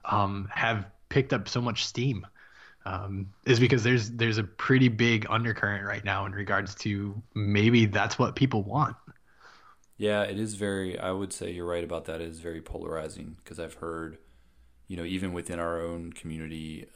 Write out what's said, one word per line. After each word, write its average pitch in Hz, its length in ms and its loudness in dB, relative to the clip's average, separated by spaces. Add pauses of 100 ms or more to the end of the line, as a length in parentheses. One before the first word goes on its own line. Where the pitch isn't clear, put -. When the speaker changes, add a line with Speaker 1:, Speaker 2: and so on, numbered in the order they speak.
Speaker 1:
um, 98 480 0
have 113 320 0 (240)
picked 135 240 4
up 104 160 0
so - 100 -2
much 120 260 -2
steam, 120 400 -2 (600)
um, 98 420 -6 (180)
is 120 140 6
because 123 240 6
there's, 117 280 4
there's 113 260 2
a 110 60 2
pretty 131 440 4
big 113 420 4
undercurrent 107 560 0
right 101 200 -6
now 98 200 0
in 98 80 -6
regards 101 420 -2
to 101 460 -4 (120)
maybe 107 520 6
that's 104 340 2
what 123 160 2
people 123 280 2
want. 120 320 0 (1040)
Speaker 2:
Yeah, 104 260 2
it 98 160 -4
is 107 160 -4
very, 98 440 -2
I 92 120 -2
would 98 200 -4
say 87 200 -8
you're 87 140 -8
right 85 180 -2
about 82 220 -6
that. 82 160 -8
It 85 60 -8
is 82 120 -12
very 82 220 -10
polarizing, 80 840 -10
'cause - 140 -14
I've 82 160 -10
heard, 82 420 -8 (680)
you 92 100 -10
know, 85 80 -6
even 90 280 -4
within 87 260 -6
our 85 220 -2
own 85 320 -8
community, 80 840 -10